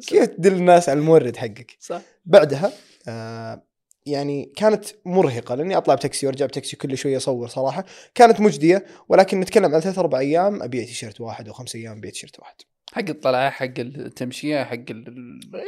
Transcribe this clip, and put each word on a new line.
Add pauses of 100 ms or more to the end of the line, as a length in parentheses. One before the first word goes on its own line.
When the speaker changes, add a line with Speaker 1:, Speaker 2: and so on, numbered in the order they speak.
Speaker 1:
كيف
تدل
الناس
على
المورد
حقك؟
Speaker 2:
صح. (240)
Speaker 1:
بعدها، (340)
آه، (420)
يعني (100)
كانت (200)
مرهقة
لأني
أطلع
بتاكسي
وأرجع
بتاكسي
كل
شوية
أصور
صراحة. (300)
كانت
مجدية، (240)
ولكن
نتكلم
عن
ثلاث
أربع
أيام
أبيع
تيشيرت
واحد
أو
خمس
أيام
أبيع
تيشيرت
واحد. (380)
Speaker 2:
حق
الطلعة،
حق
التمشية،
حق
ال-،
ال- (120)